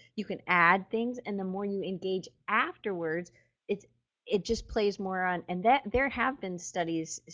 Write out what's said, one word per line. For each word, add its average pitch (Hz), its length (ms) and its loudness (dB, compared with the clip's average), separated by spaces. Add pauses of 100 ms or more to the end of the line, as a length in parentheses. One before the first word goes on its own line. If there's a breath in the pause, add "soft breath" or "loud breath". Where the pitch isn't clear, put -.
(160 loud breath)
you 202 100 -4
can - 220 -6
add 180 420 6
things, 240 340 -2
and 202 160 -4
the 190 40 -4
more 190 220 -4
you 196 180 -4
engage 185 440 -4 (200)
afterwards, 185 840 -2 (360 soft breath)
it's, 202 180 -4 (400)
it 196 200 0
just - 240 -2
plays 202 300 0
more 190 240 -2
on, 180 260 0
and 180 140 -2
that, 262 180 6 (100)
there 269 160 2
have 262 320 -2
been 185 180 -6
studies 165 640 -4 (140)